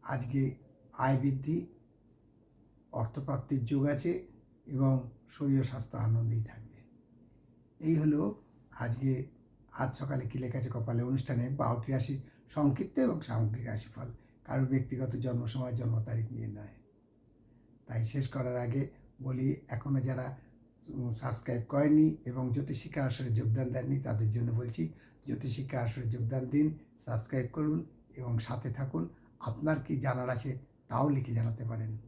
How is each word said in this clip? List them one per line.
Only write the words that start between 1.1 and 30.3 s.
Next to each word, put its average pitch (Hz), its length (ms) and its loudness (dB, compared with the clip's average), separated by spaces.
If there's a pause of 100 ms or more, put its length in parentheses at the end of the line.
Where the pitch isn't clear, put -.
বৃদ্ধি, 139 480 0 (1300)
অর্থপ্রাপ্তির 135 720 -2
যোগ 139 220 2
আছে 170 400 0 (400)
এবং 131 440 2 (180)
শরীর 139 320 2
ও 117 40 2
স্বাস্থ্য - 340 -6
আনন্দেই 113 440 2
থাকবে। - 360 -12 (1000)
এই 160 160 4
হলো 151 460 2 (360)
আজকে 127 520 0 (420)
আজ - 220 -2
সকালে 135 320 -4
কি 120 120 -4
লেখা 127 200 -2
আছে 113 160 -2
কপালে 117 280 0
অনুষ্ঠানে 127 480 0
বারোটি 123 420 0
রাশির 135 300 0 (240)
সংক্ষিপ্ত 147 520 2
এবং 196 220 4
সামগ্রিক 113 460 0
রাশিফল, 113 420 -6 (360)
কারোর 131 240 2
ব্যক্তিগত 127 480 0
জন্ম 120 300 0
সময়, 127 260 -2
জন্ম 117 300 0
তারিখ 113 300 -2
নিয়ে 110 160 -6
নয়। 104 260 -12 (1120)
তাই 117 180 -2
শেষ 131 240 -2
করার 123 280 -2
আগে 131 340 0 (320)
বলি, 131 340 0 (120)
এখনও 135 320 0
যারা, 131 380 -4 (500)
উম, 131 240 -4
সাবস্ক্রাইব 120 560 -2
করেননি 151 560 6
এবং 127 280 -2
জ্যোতিষিকা 139 520 -2
আসরে 127 260 -2
যোগদান 117 400 2
দেননি, 135 300 0
তাদের 110 300 2
জন্য 117 220 0
বলছি, 120 400 -2 (340)
জ্যোতিষিকা 135 540 -2
আসরে 117 300 -2
যোগদান 123 360 0
দিন, 151 320 4 (180)
সাবস্ক্রাইব 120 560 -2
করুন 156 340 0 (280)
এবং 120 240 -2
সাথে 113 340 -4
থাকুন। 165 360 -4 (320)
আপনার 147 400 0
কি - 200 -2
জানার 123 300 0